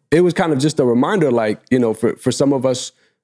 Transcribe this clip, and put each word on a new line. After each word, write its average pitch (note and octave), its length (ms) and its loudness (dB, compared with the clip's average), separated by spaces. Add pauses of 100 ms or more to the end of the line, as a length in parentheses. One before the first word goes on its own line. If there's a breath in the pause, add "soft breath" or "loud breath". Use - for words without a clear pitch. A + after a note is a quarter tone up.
(100)
it E3 120 4
was F3+ 100 2
kind E3+ 200 -2
of C#3 60 0
just D3+ 220 0
a C#3+ 40 2
reminder, C#3+ 460 2
like, A2 300 -2 (100)
you C3 80 2
know, A#2 140 0
for, G#2+ 240 -4
for - 160 -4
some C#3 220 0
of B2+ 100 -2
us, B2+ 260 -4 (340)